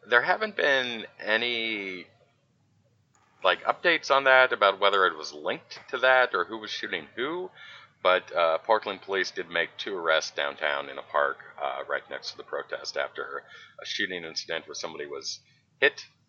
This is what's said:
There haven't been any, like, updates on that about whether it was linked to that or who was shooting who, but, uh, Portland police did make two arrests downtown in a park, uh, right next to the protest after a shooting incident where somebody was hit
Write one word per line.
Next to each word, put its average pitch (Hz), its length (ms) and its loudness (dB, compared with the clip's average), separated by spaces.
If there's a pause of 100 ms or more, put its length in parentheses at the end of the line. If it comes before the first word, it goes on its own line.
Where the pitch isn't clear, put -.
There 120 140 6
haven't 208 340 0
been 123 500 0 (140)
any, 110 840 -2 (1400)
like, 90 200 2
updates 160 480 0
on 139 140 4
that 131 280 8
about 98 260 4
whether 98 280 4
it 80 100 0
was 76 160 -12
linked 87 460 -8 (100)
to 131 100 -6
that 127 360 4
or 87 100 0
who 110 140 -10
was 107 100 -12
shooting 92 460 -8
who, 165 340 -6 (540)
but, 92 320 4
uh, 82 240 4
Portland 107 420 0
police 95 300 -2
did 87 180 -10
make 85 280 -2
two 101 200 -8
arrests 80 340 2
downtown 71 580 -4
in 67 100 -12
a - 40 -12
park, 71 360 -2 (220)
uh, 67 180 -4 (100)
right 69 200 -6
next 67 220 -10
to - 60 -16
the 71 60 -16
protest - 540 -8
after 69 460 -8 (380)
a - 40 -14
shooting 92 380 -6
incident 80 440 -8
where 73 80 -14
somebody 76 320 -10
was 69 320 -12 (420)
hit - 240 0 (240)